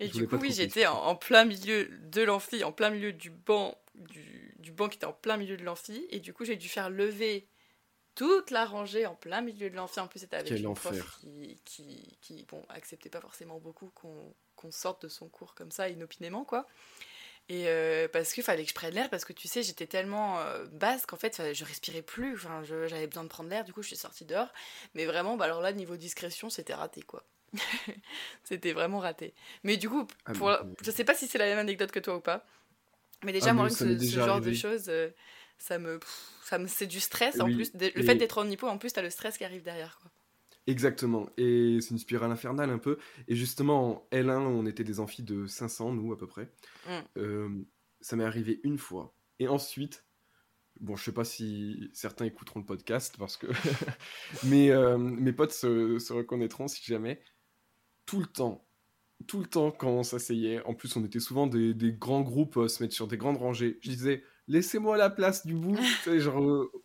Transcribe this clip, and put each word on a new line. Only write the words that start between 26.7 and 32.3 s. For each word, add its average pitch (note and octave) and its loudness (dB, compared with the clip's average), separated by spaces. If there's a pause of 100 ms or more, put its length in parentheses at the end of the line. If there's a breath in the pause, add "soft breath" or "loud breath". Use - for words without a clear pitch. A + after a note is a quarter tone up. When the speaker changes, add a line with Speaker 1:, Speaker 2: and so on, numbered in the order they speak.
Speaker 1:
raté, D#3 -8
quoi. - -16 (280)
<laughs> G#3 -6 (420 loud breath)
C'était F3 -2
vraiment E3+ 0
raté. E3 -6 (280 loud breath)
Mais G3+ 2
du G#3+ -2
coup, C4 0 (180)
Speaker 2:
Ah, - -6
Speaker 1:
pour G2+ 0
Speaker 2:
mais - 6
Speaker 1:
la, G2 2 (160)
je A3+ -4
sais A3 0
pas C4+ 6
si C4+ -2
c'est B3 0
la G#3 4
même G3+ 2
anecdote G#3 0
que F#3+ -4
toi F3+ -2
ou E3+ -6
pas, F3 -2 (800 soft breath)